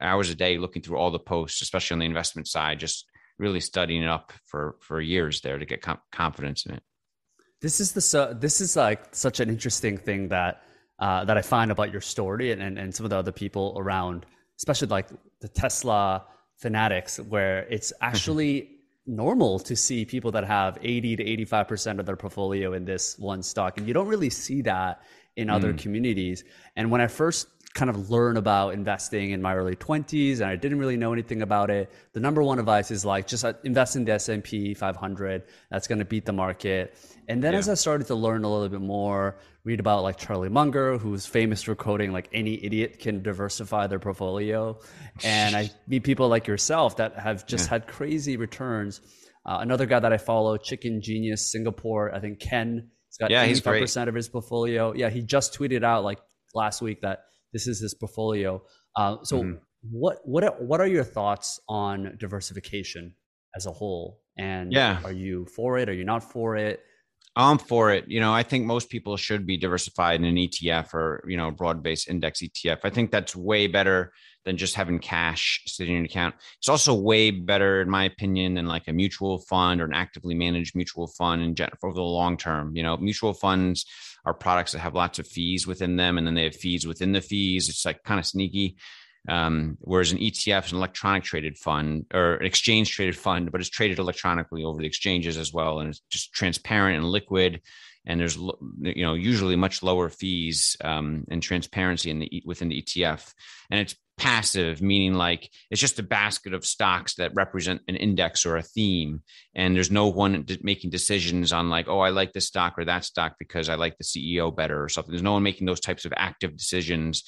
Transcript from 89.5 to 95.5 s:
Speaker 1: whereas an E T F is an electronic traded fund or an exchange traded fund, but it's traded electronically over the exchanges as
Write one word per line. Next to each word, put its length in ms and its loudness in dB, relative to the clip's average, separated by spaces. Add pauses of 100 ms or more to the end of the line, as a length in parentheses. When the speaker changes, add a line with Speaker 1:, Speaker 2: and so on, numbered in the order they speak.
Speaker 1:
whereas 300 2
an 80 0
E 100 0
T 240 0
F 140 2
is 40 -8
an 60 -2
electronic 460 0
traded 340 -6
fund 560 -2
or 220 4
an 100 -2
exchange 460 4
traded 260 -2
fund, 340 -2
but 80 -2
it's 120 -6
traded 260 0
electronically 640 -2
over 160 -4
the 60 -4
exchanges 500 -2
as 160 -4